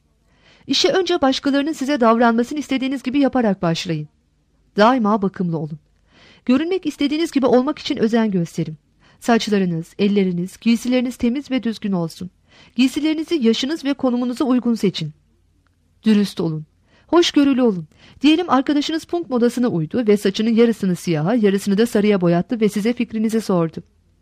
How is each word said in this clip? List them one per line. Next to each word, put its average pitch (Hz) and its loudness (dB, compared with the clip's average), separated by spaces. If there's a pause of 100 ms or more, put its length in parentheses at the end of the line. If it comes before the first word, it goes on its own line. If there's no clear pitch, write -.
(680)
İşe 285 0
önce 349 0
başkalarının 277 0
size 277 -2
davranmasını 233 2
istediğiniz 262 -4
gibi 254 -2
yaparak 247 0
başlayın. 165 -4 (680)
Daima 214 2
bakımlı 175 -4
olun. 151 -8 (680)
Görünmek 330 0
istediğiniz 302 -2
gibi 262 0
olmak 254 2
için - -6
özen 220 0
gösterin. 165 -4 (440)
Saçlarınız, 196 -2
elleriniz, 190 0
giysileriniz 247 0
temiz 254 -4
ve 262 -2
düzgün 214 -4
olsun. 175 -4 (460)
Giysilerinizi 302 0
yaşınız 269 0
ve 277 -2
konumunuza 247 -2
uygun 240 0
seçin. 170 -4 (880)
Dürüst 208 0
olun. 156 -6 (400)
Hoşgörülü 285 2
olun. 185 0 (320)
Diyelim 320 2
arkadaşınız 294 0
punk 339 -6
modasına 240 0
uydu 175 -2
ve 208 4
saçının 220 -2
yarısını 214 2
siyaha, 165 -2
yarısını 196 2
da 226 2
sarıya 208 2
boyattı 175 0
ve 220 2
size 208 0
fikrinizi 226 -2
sordu. 170 -2 (400)